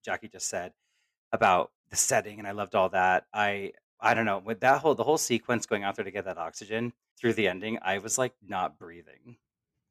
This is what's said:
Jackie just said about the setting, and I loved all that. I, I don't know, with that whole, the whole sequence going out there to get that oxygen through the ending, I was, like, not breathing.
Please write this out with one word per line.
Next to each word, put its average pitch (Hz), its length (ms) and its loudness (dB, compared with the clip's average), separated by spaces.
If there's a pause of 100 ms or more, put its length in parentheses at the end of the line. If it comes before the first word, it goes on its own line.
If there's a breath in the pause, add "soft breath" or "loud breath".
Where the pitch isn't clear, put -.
Jackie 98 240 -6
just - 220 -10
said 90 240 -8 (580)
about 101 400 4 (180)
the - 80 -10
setting, 107 420 0
and 101 80 -10
I 98 40 -6
loved 101 240 -4
all 95 140 4
that. 92 440 2
I, 101 400 -2 (260)
I 113 160 4
don't 113 100 0
know, 101 140 0
with 101 220 -8
that 135 200 6
whole, 147 140 4
the 113 80 0
whole 147 160 2
sequence 117 480 0
going 101 160 -2
out 101 120 -2
there 104 100 -6
to 95 60 -12
get 95 140 -6
that 90 140 -8
oxygen 110 540 -6 (260)
through 117 140 2
the 101 140 2
ending, 95 360 -4
I 95 160 -2
was, 107 180 -6
like, 127 240 -2
not 92 380 -6
breathing. 85 580 -20 (540)